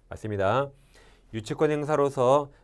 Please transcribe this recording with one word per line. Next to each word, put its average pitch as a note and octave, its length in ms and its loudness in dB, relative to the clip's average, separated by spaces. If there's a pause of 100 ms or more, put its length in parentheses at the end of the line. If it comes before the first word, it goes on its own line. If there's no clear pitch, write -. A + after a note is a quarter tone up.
맞습니다. G#2+ 600 -2 (640)
유치권 C#3 380 -2
행사로서 C#3+ 800 2 (120)